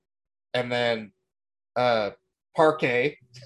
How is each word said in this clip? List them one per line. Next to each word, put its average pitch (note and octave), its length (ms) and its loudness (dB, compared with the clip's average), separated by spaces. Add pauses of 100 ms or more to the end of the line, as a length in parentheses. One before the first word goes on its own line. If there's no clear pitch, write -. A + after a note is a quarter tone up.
(540)
And B2 180 -4
then, A#2 400 -2 (640)
uh, A#2 360 0 (440)
Parkay. D3 640 2 (280)